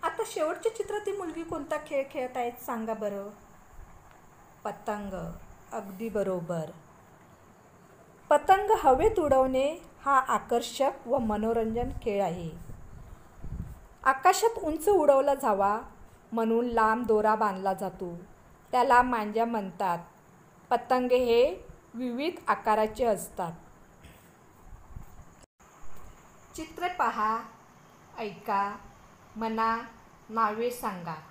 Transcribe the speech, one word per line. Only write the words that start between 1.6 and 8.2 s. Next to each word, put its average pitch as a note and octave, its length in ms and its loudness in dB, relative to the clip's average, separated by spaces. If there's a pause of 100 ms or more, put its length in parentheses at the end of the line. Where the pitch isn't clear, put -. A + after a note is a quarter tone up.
खेळ C#4 240 -2
खेळत B3+ 260 -6
आहे, A#3+ 140 -2
सांगा A3+ 420 -6
बरं. G3+ 360 -6 (1300)
पतंग. G3+ 720 -8 (380)
अगदी G#3 380 -8
बरोबर. F3 640 -2 (1600)